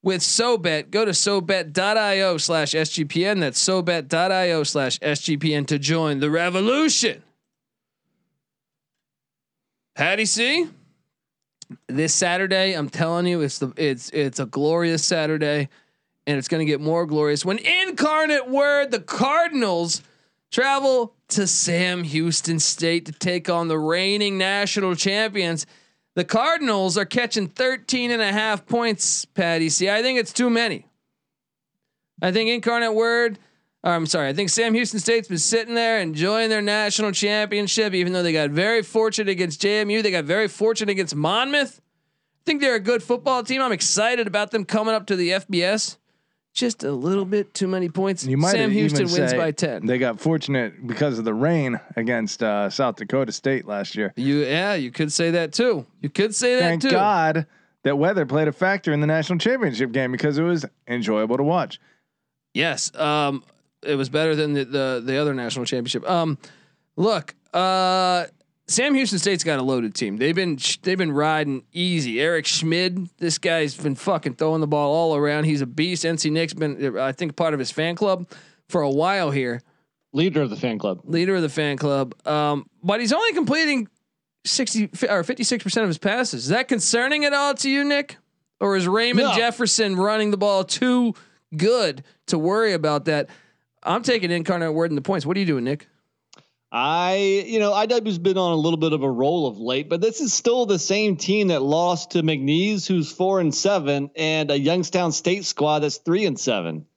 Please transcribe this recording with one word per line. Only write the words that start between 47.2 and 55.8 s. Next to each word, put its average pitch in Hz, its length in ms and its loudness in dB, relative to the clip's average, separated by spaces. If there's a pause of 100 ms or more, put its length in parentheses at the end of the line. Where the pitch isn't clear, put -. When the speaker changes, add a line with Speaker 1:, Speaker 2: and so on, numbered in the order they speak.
Speaker 1:
bit 202 280 -2
too 190 140 -2
many 185 220 -2
points. 190 360 -2
Speaker 2:
You 135 120 0
might 170 140 4
Speaker 1:
Sam 214 200 2
Speaker 2:
even - 0 -
Speaker 1:
Houston 151 400 2
wins 147 200 2
Speaker 2:
say 127 60 2
Speaker 1:
by 156 140 2
ten. 127 340 -4
Speaker 2:
they 123 120 2
got 120 240 -2
fortunate 139 640 -2
because 120 320 -2
of 110 60 -4
the 110 80 0
rain 131 440 0 (200)
against, 113 440 -2
uh, 104 280 0
South 123 260 -2
Dakota 113 380 -2
State 135 340 -2
last 101 260 -6
year. 107 220 -2
Speaker 1:
You, 139 220 0
yeah, 156 360 0
you 139 160 -4
could 151 220 -4
say 170 200 0
that 165 200 0
too. 214 340 0 (140)